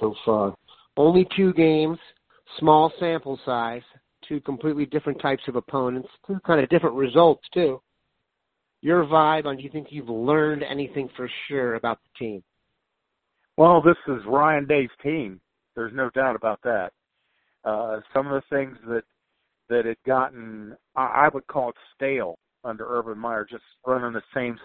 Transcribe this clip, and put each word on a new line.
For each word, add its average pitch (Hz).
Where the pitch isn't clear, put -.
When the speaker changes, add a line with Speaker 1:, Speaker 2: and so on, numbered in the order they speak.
Speaker 1:
so 107
far? 104
Only 175
two 190
games, 160
small 156
sample 160
size, 120
two 151
completely 147
different 147
types 139
of 123
opponents, 127
two 190
kind 160
of 127
different 156
results, 139
too. 151
Your 165
vibe 156
on, 139
do 135
you 139
think 147
you've 139
learned 147
anything 139
for 123
sure 123
about 113
the -
team? 101
Speaker 2:
Well, 165
this 165
is 127
Ryan 143
Day's 139
team. 135
There's 113
no 131
doubt 131
about 110
that. 104
Uh, 110
some 139
of 139
the 135
things 135
that, 113
that 117
had 113
gotten, 120
I, 131
I -
would 135
call 127
it -
stale 123
under 110
Urban 113
Meyer, 110
just 117
running 123
the 110
same 120